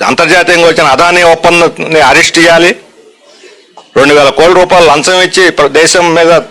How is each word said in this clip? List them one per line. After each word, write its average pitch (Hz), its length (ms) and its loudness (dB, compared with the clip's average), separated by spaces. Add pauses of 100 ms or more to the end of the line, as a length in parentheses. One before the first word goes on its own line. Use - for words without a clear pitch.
అంతర్జాతీయంగా 170 600 0
వచ్చిన 160 180 0
అదానీ 170 380 0
ఒప్పందాన్ని 165 760 0
అరెస్ట్ 147 400 0
చేయాలి. 170 360 0 (1200)
రెండు 139 160 2
వేల 143 160 2
కోట్ల 156 240 2
రూపాయలు 180 320 2
లంచం 180 360 0
ఇచ్చి 180 300 -2
ప్ర-, 147 160 -2
దేశం 165 460 0
మీద 165 380 2